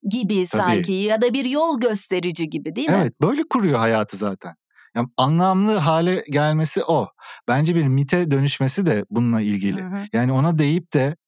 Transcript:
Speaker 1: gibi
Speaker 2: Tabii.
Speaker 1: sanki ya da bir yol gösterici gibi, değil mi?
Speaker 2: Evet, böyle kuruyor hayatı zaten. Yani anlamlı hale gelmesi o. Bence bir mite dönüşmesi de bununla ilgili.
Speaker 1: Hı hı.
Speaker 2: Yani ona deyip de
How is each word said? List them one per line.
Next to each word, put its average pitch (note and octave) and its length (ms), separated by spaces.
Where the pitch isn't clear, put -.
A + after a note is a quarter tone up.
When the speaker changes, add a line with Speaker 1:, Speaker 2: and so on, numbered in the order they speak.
Speaker 1:
gibi G#3+ 240
Speaker 2:
Tabii. F3+ 120
Speaker 1:
sanki F3+ 460
ya G#3 280
da B3 120
bir C4+ 120
yol D4 340
gösterici F3+ 720
gibi, D#3+ 260
değil C4 140
mi? F3 120
Speaker 2:
Evet, A#2+ 200
böyle C4+ 280
kuruyor E3+ 300
hayatı A2 380
zaten. F#2+ 360
Yani A#3 120
anlamlı F#3 600
hale E3 540
gelmesi D3+ 560
o. C#3+ 200
Bence D#3 280
bir D#3 120
mite C#3+ 440
dönüşmesi C#3 540
de G#2 240
bununla A#2 320
ilgili. G2+ 400
Speaker 1:
Hı F#3 60
hı. G3+ 260
Speaker 2:
Yani B2 180
ona D3+ 280
deyip D#3 340
de C#3+ 220